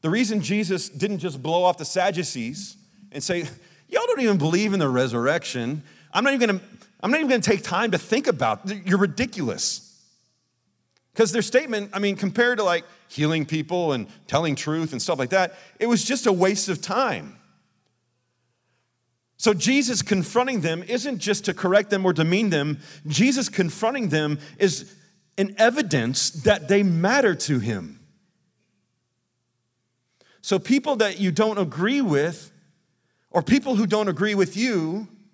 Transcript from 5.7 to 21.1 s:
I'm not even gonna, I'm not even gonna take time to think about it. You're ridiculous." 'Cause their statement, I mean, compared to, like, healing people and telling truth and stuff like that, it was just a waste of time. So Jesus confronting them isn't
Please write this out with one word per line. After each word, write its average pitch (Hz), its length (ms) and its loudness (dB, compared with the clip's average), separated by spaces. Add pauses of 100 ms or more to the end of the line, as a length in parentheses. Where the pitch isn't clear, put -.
I'm 214 140 0
not 277 80 4
even 233 240 2
gonna, 185 40 -8 (380)
I'm 202 100 -2
not 302 120 2
even 285 80 0
gonna 247 120 2
take 202 220 0
time 202 280 -2
to 180 60 0
think - 300 -2
about 127 420 -2
it. 190 160 -8
You're 190 120 4
ridiculous." 185 1040 -2 (1120)
'Cause 220 160 4
their 220 100 0
statement, 220 520 0
I 190 60 -4
mean, 202 180 0
compared 240 400 2
to, 208 80 0
like, 170 180 0 (240)
healing 156 380 0
people 160 480 -2
and 113 160 -4 (180)
telling 151 280 0
truth 156 360 -4
and 123 100 -6
stuff 156 180 -2
like 123 100 -2
that, 185 280 2 (220)
it 220 60 0
was 233 180 2
just 240 220 -2
a 208 80 4
waste 190 340 2
of 175 140 -4
time. 185 580 -4 (2000)
So 214 100 4
Jesus 233 480 0
confronting 226 600 0
them 165 220 -2
isn't 233 360 -4